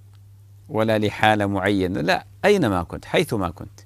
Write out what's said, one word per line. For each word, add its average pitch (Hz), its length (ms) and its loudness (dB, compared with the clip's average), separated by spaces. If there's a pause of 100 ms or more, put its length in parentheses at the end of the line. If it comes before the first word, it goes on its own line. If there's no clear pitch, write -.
(680)
ولا 110 280 0
لحالة 104 480 2
معينة، 98 560 0
لا، 170 240 -2 (200)
أينما 180 380 2
كنت، - 220 -12
حيث - 280 0
ما 92 160 -2
كنت. - 360 -16